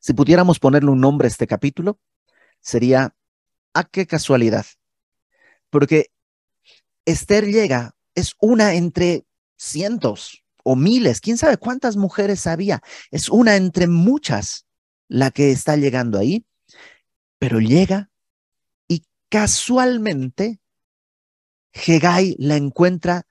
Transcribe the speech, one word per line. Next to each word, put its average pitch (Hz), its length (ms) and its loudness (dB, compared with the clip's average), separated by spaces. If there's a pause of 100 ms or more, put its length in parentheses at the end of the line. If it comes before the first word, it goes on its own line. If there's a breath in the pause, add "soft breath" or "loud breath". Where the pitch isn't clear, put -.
Si - 120 -4
pudiéramos 165 480 2
ponerle 143 300 2
un 131 100 2
nombre 135 260 2
a - 20 2
este 110 200 -6
capítulo, 165 500 -4 (640)
sería, 123 540 0 (600)
"Ah, 165 100 0
qué 190 220 -6
casualidad", 117 580 0 (1040)
porque 147 440 0 (920 soft breath)
Esther 202 420 0
llega, 160 480 -2 (200)
es 180 260 -4
una 214 340 4
entre 175 520 -2 (300)
cientos 170 880 -6 (180)
o 120 120 0
miles, 202 460 2
quién 226 160 -4
sabe 285 220 2
cuántas 247 380 -6
mujeres 196 520 -4
había, 165 340 -4 (300 loud breath)
es - 160 -6
una 220 260 4
entre 185 320 0
muchas 175 800 -2 (400)
la 131 240 0
que 143 220 2
está 151 240 -2
llegando 123 420 -2
ahí, 165 260 -2 (960 soft breath)
pero 120 220 -2
llega 185 500 2 (800)
y 165 160 -4 (240)
casualmente 214 1300 -2 (1120)
Hegai 175 680 2
la 147 160 0
encuentra 175 760 -2